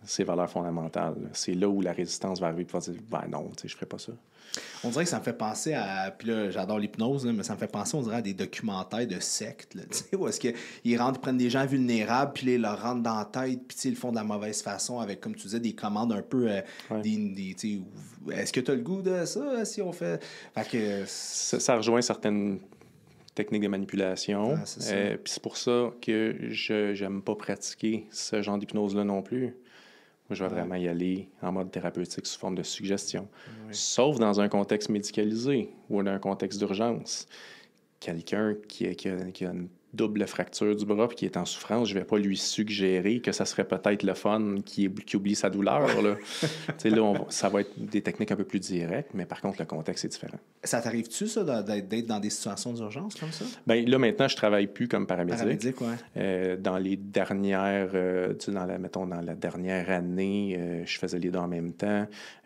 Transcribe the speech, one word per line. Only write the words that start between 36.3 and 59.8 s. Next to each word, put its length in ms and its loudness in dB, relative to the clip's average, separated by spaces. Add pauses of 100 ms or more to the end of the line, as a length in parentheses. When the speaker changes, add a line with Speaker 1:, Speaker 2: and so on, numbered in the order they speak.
Speaker 1:
d'urgence. 680 -2 (720)
Quelqu'un 560 -2 (120)
qui 200 -4
a, 60 0
qui 160 -6
a, 60 -2 (160)
qui 140 -6
a 60 -2
une 180 -6 (240)
double 340 2
fracture 480 2
du 100 0
bras 220 4
puis 100 -4
qui 80 -2
est 120 -2
en 80 0
souffrance, 440 0
je 60 0
vais 80 0
pas 160 4
lui 180 2
suggérer 840 2
que 100 0
ça 140 0
serait 220 2
peut-être 360 2
le 100 4
fun 500 2
qu'il, 300 0
qu'il 240 -2
oublie 160 2
sa 160 2
douleur, 540 4
là. 80 6
Speaker 2:
Ouais. 60 0 (240)
Speaker 1:
<laughs> 260 -2
Tu 100 -2
sais, 140 4
là, 100 8
on 120 6
va, 160 0
ça 200 2
va 120 4
être 140 -2
des 280 0
techniques 280 0
un 40 2
peu 80 2
plus 160 -2
directes, 560 -2
mais 100 -4
par 160 -10
contre, 180 -2
le 60 -4
contexte 400 -4
est 40 -4
différent. 280 -10 (260)
Speaker 2:
Ça 180 0
t'arrive-tu, 460 -2
ça, 160 0
de, 220 0
d'être, 220 -2
d'être 180 -2
dans 140 -2
des 100 -2
situations 440 -4
d'urgence 420 -6
comme 160 -6
ça ? 140 -6 (200)
Speaker 1:
Ben, 240 6
là, 80 8
maintenant, 300 6
je 80 0
travaille 320 6
plus 200 -2
comme 200 2
paramédic. 320 2
Speaker 2:
Paramédic, 420 0
ouais. 60 -2 (300)
Speaker 1:
Euh, 400 0
dans 200 0
les 200 0
dernières, 1000 2
euh, 400 2
tu 120 -8
sais, 40 0
dans 140 0
la, 120 -2
mettons, 300 -4
dans 140 -4
la 120 -4
dernière 560 -2